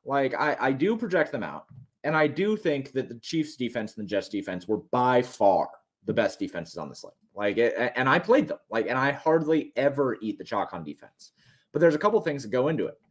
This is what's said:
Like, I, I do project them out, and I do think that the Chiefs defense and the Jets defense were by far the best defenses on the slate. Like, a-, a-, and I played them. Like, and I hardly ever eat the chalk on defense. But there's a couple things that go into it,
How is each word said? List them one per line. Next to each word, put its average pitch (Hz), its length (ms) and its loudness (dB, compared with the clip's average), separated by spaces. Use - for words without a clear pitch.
Like, 135 300 0
I, 147 260 2
I 135 120 2
do 175 240 2
project 185 360 0
them 120 100 -4
out, 76 220 -8
and 151 100 0
I 151 120 4
do 190 300 0
think 147 360 -2
that 131 160 -2
the 117 100 -14
Chiefs 156 380 -4
defense 113 400 -4
and 110 80 -8
the 95 40 -10
Jets 98 200 -2
defense 98 400 -6
were 110 140 0
by 127 300 4
far 95 480 2
the - 100 -2
best 107 240 0
defenses 87 380 -8
on 78 140 -8
the 64 40 -16
slate. - 200 -20
Like, 104 240 -2
a-, 117 160 4
a-, 120 240 -2
and 131 100 2
I 160 120 4
played 220 260 4
them. - 120 -8
Like, 110 180 0
and 123 100 0
I 135 120 2
hardly 156 640 2
ever 135 460 0
eat 107 180 -6
the 82 60 -12
chalk 101 280 -4
on 85 120 -8
defense. - 480 -18
But 147 80 0
there's 165 160 6
a - 20 0
couple 214 220 2
things 143 220 -4
that 110 80 -10
go 127 180 2
into 123 180 -2
it, - 120 -10